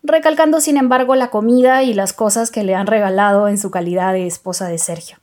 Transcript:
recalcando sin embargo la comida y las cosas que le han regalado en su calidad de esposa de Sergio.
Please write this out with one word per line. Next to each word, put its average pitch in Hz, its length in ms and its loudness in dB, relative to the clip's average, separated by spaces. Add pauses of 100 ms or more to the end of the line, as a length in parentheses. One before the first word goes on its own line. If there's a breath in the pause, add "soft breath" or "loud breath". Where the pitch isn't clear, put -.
recalcando 311 580 2
sin 302 160 0
embargo 254 380 2
la 262 140 0
comida 247 540 2
y 247 120 0
las 196 180 -2
cosas 226 380 -2
que 220 120 -4
le 190 120 0
han 190 120 -2
regalado 202 640 2
en 208 80 0
su 202 140 -6
calidad 180 420 -2
de 185 140 -2
esposa 180 420 -8
de 170 80 -6
Sergio. 165 460 -10